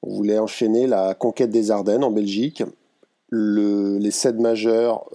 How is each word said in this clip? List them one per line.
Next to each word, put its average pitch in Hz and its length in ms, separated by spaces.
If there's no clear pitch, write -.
On 98 120
voulait 104 260
enchaîner 113 480
la 95 260
conquête 120 380
des 107 200
Ardennes 104 320
en 127 80
Belgique, 104 520
le, 104 680
les 104 140
Cèdres 113 300
majeurs, 113 720